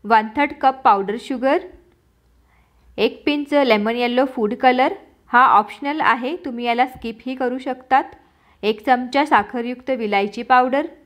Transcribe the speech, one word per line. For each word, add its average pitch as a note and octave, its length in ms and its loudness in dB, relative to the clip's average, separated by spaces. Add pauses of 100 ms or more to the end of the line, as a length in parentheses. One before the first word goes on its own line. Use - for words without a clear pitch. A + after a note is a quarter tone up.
वन A3 320 2
थर्ड - 240 0
कप C4 220 2
पावडर G3+ 360 2
शुगर, C4 400 -2 (1400)
एक B3 280 -2
पिंच D4 300 -2
लेमन A3+ 400 2
येलो A#3+ 300 0
फूड A3+ 280 -4
कलर, B3+ 380 2 (380)
हा B3 180 6
ऑप्शनल C#4 540 0
आहे, A#3+ 340 0
तुम्ही A#3+ 280 -10
याला A#3+ 220 0
स्किपही A#3 480 -10
करू B3+ 240 -4
शकतात, C4 460 -2 (580)
एक G#3+ 240 -2
चमचा B3+ 380 0
साखरयुक्त B3 680 -2
विलायची G#3 500 -2
पावडर B3+ 440 2 (200)